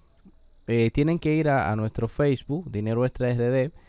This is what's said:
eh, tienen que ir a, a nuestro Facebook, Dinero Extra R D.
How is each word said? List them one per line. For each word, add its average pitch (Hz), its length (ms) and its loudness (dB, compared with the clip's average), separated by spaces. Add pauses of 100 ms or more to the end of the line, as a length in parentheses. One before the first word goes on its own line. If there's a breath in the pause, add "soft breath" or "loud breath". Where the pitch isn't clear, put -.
(680)
eh, 117 260 2
tienen 160 280 2
que 151 160 0
ir 156 120 2
a, 123 220 2
a 107 60 -2
nuestro 110 320 -4
Facebook, 143 640 -2
Dinero 113 340 0
Extra 123 240 -2
R 120 200 0
D. 131 220 0 (160 soft breath)